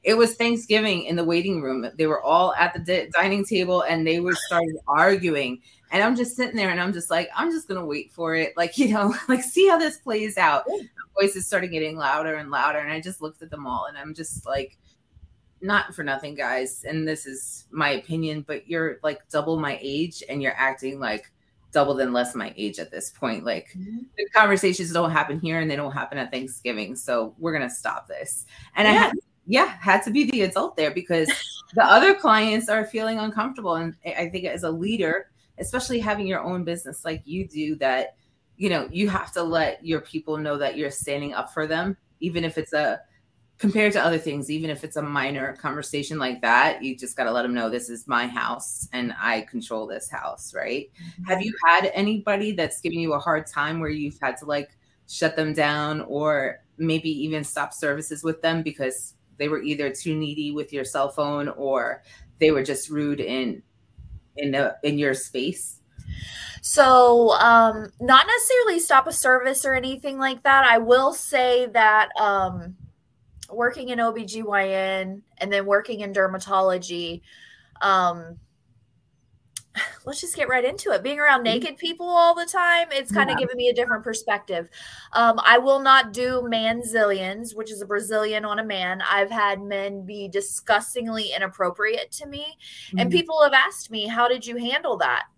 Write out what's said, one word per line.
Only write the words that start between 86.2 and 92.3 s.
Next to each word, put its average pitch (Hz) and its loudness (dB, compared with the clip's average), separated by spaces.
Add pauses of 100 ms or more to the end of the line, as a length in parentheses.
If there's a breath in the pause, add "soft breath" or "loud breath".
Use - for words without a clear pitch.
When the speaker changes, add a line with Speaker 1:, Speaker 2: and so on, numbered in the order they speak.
Speaker 2:
manzillions, 226 0
which 220 -10
is 202 -12
a 196 -8
Brazilian 214 -2
on 208 -4
a 220 -4
man. 190 -4
I've 202 2
had 208 0
men 202 -6
be 202 -10
disgustingly 214 -2
inappropriate 190 -2
to 294 -10
me. 294 -14 (360 loud breath)